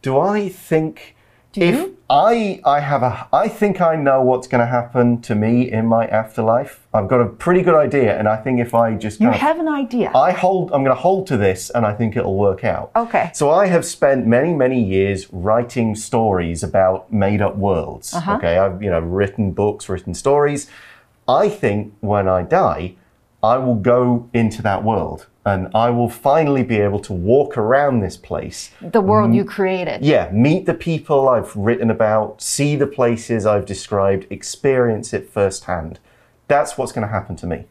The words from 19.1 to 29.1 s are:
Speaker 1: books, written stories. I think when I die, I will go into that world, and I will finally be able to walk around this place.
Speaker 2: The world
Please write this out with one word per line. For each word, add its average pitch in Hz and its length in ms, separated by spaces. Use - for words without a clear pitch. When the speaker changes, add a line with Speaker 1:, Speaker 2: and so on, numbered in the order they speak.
Speaker 1:
books, 104 380
written 90 240
stories. 143 520
I 165 240
think 107 500
when 101 260
I 92 160
die, 90 520
I 113 160
will 123 180
go 120 560
into 113 300
that 98 200
world, 85 440
and 95 260
I 117 180
will 120 180
finally 143 560
be 113 160
able 101 200
to - 120
walk 110 440
around 127 440
this 92 160
place. - 560
Speaker 2:
The 190 180
world 214 300